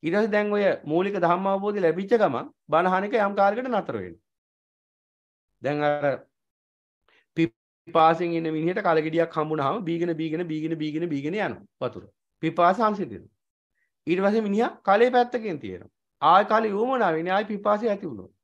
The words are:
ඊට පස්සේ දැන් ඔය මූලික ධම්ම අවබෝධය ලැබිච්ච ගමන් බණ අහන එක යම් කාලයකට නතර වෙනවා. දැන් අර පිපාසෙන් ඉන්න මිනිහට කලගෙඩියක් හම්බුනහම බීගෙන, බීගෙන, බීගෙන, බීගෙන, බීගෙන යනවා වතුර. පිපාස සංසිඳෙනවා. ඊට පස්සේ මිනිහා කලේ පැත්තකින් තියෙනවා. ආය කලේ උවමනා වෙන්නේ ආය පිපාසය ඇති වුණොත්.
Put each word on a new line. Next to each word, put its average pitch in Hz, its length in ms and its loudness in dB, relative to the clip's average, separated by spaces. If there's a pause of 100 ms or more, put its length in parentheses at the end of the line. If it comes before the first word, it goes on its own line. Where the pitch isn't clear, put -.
ඊට 165 120 -2
පස්සේ 208 160 0
දැන් 208 200 0
ඔය 202 120 0 (200)
මූලික 185 320 -2
ධම්ම 175 320 2
අවබෝධය 202 340 -2
ලැබිච්ච 185 340 0
ගමන් 151 360 0 (140)
බණ 165 220 2
අහන 185 160 2
එක 208 120 -4
යම් 202 200 0
කාලයකට 202 320 2
නතර 190 280 -4
වෙනවා. 90 260 -10 (1400)
දැන් 143 200 -2
අර 147 220 0 (1300)
පිපාසෙන් 165 960 0
ඉන්න 165 160 -2
මිනිහට 165 320 -2
කලගෙඩියක් 165 500 0
හම්බුනහම 156 500 -2
බීගෙන, 170 320 -4
බීගෙන, 160 300 -6
බීගෙන, 160 320 -6
බීගෙන, 156 320 -6
බීගෙන 147 280 -4
යනවා 175 260 -6 (180)
වතුර. 117 240 -8 (400)
පිපාස 175 340 2
සංසිඳෙනවා. 196 540 -2 (760)
ඊට 180 120 0
පස්සේ 208 220 2
මිනිහා 214 300 0 (100)
කලේ 226 300 4
පැත්තකින් 240 480 0
තියෙනවා. 95 320 -12 (300)
ආය 175 240 8
කලේ 220 280 2
උවමනා 226 380 0
වෙන්නේ 165 220 -2
ආය 208 120 0
පිපාසය 208 420 -2
ඇති 196 200 -4
වුණොත්. 98 240 -12 (120)